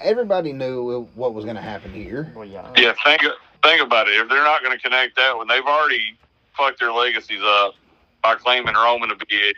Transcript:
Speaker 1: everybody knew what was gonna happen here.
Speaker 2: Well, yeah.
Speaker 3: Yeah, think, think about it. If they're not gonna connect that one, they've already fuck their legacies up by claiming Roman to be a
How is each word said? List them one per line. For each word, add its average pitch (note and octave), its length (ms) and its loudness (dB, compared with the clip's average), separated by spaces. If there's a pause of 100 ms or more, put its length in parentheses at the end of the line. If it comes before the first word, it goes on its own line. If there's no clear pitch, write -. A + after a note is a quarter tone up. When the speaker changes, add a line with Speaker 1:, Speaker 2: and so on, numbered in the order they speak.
Speaker 1:
everybody F#3+ 520 -2
knew B2 640 -6
what A#2+ 180 -4
was G#2+ 120 -8
gonna A2+ 160 -10
happen G2+ 300 -12
here. G#2+ 440 -10
Speaker 2:
Well, A2 100 -16
yeah. G2 320 -16
Speaker 3:
Yeah, A#2+ 160 2 (100)
think, D3+ 180 4 (420)
think D#3 180 6
about A#2 260 2
it. G#2 120 0
If A2+ 100 -2
they're C#3 140 2
not D3+ 200 2
gonna B2+ 140 -2
connect B2+ 380 -2
that C3 200 2
one, A2+ 120 -8
they've C3 180 0
already C3+ 500 0 (400)
fuck C#3 220 -2
their A#2+ 140 -2
legacies A2+ 520 -2
up G#2 320 2 (460)
by A2+ 140 4
claiming B2 400 0
Roman A#2 340 4
to G2+ 60 -2 (100)
be G#2 100 -2
a G2+ 220 2